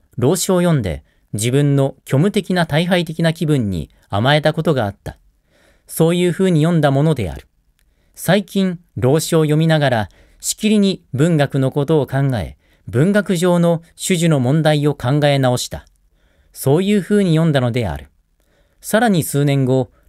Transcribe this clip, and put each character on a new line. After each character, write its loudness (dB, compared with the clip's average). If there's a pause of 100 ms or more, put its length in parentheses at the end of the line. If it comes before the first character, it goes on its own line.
(180)
老 2
子 -6
を 2
読 2
ん 0
で、 -6 (300)
自 -2
分 2
の 0 (100)
虚 0
無 2
的 -4
な 0
退 -2
廃 0
的 -6
な 0
気 -6
分 0
に -6 (200)
甘 0
え 2
た 0
こ -6
と 0
が -2
あ -2
っ -12
た。 -12 (680)
そ 0
う 0
い 0
う 0
ふ -4
う 2
に 2
読 0
ん 0
だ 2
も 2
の 2
で -6
あ -10
る。 -18 (680)
最 0
近、 -2 (160)
老 2
子 -4
を 4
読 0
み 2
な 2
が 0
ら、 -2 (300)
し -8
き -2
り 2
に 0 (100)
文 2
学 0
の 0
こ -2
と 2
を -4
考 -2
え、 -8 (300)
文 0
学 0
上 2
の 0 (200)
種 -2
々 4
の 2
問 0
題 2
を 0
考 0
え 2
直 0
し -8
た。 -14 (680)
そ 0
う 0
い 0
う 2
ふ -2
う 4
に 2
読 2
ん 0
だ 2
の -2
で -4
あ -6
る。 -14 (720)
さ 0
ら 2
に 0
数 -2
年 0
後、 0 (180)